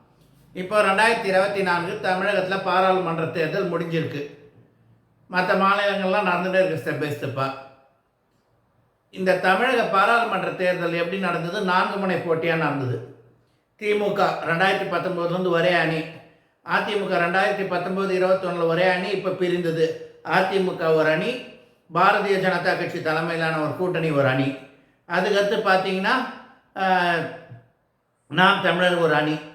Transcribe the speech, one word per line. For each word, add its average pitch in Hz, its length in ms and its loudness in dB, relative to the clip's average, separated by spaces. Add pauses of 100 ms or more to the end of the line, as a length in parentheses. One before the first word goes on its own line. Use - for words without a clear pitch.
(540)
இப்போ 185 280 0
ரெண்டாயிரத்தி 208 440 2
இருபத்தி 190 360 2
நான்கு 175 460 -2
தமிழகத்துல 190 560 -2
பாராளுமன்ற 180 640 2
தேர்தல் 170 460 -2
முடிஞ்சிருக்கு. 160 680 -4 (920)
மத்த 185 240 0
மாநிலங்கள்லாம் 190 720 0
நடந்துட்டே 180 380 0
இருக்கு 160 260 -4
step - 20 -2
by 143 140 -4
ஸ்டெப்பா. 131 440 -4 (1600)
இந்த 185 280 0
தமிழக 226 460 4
பாராளுமன்ற 196 680 2
தேர்தல் 170 440 0
எப்படி 170 240 -2
நடந்தது? 175 440 -2
நான்கு 190 360 2
முனை 190 180 0
போட்டியா 165 400 0
நடந்தது. 139 600 -4 (640)
திமுக 202 500 0 (200)
ரெண்டாயிரத்தி 190 420 2
பத்தொன்பதுலேருந்து 175 580 -2
ஒரே 175 240 2
அணி, 160 440 -2 (520)
அதிமுக 196 480 -2
ரெண்டாயிரத்தி 190 500 0
பத்தொன்பது 185 520 -2
இருபத்தொன்னுல 185 480 0
ஒரே 170 200 2
அணி, 185 220 0
இப்ப 190 200 -4
பிரிந்தது. 165 840 -2 (100)
அதிமுக 180 720 0
ஒரு 156 140 4
அணி, 214 360 -2 (480)
பாரதிய 196 440 2
ஜனதா 180 400 0
கட்சி 175 240 -6
தலைமையிலான 160 580 -2
ஒரு 147 160 -2
கூட்டணி 160 360 -2
ஒரு 139 160 2
அணி. 135 300 0 (500)
அதுக்கடுத்து 202 520 0
பார்த்தீங்கன்னா, 190 540 0 (640)
ஆ, 185 360 2 (1120)
நாம் 185 340 4
தமிழர் 175 360 2
ஒரு 160 180 2
அணி. 151 240 0 (160)